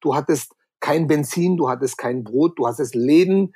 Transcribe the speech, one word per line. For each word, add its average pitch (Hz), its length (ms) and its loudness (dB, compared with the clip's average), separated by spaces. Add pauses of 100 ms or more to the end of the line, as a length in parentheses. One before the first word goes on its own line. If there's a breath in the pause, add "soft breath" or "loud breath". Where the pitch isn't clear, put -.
du 139 140 -2
hattest 147 400 -2 (240)
kein 156 300 -2
Benzin, 170 480 0
du 147 120 0
hattest 127 300 -4
kein 123 240 -4
Brot, 135 340 0
du 123 120 0
hattest 123 260 -4
Läden, 180 600 2